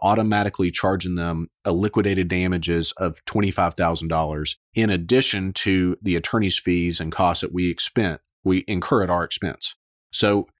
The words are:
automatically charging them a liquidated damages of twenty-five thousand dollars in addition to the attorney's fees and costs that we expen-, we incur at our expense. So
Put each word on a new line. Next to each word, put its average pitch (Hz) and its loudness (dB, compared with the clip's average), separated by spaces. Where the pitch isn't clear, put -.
automatically 104 2
charging 92 -2
them 85 -4
a 98 0
liquidated 95 0
damages 87 0
of 85 -4
twenty-five 98 0
thousand 85 0
dollars 78 -2
in 110 2
addition 95 2
to 92 2
the 98 0
attorney's 95 0
fees 87 0
and 80 -4
costs 85 0
that - -6
we 87 0
expen-, - -2
we 92 2
incur 104 0
at 90 -2
our 87 0
expense. - -6
So 104 2